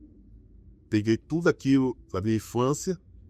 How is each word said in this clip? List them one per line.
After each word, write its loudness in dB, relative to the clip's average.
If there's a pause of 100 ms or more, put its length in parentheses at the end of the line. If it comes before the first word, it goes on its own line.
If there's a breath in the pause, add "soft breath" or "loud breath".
(880)
peguei 2
tudo -2
aquilo 2 (160)
da -4
minha 0
infância -4 (320)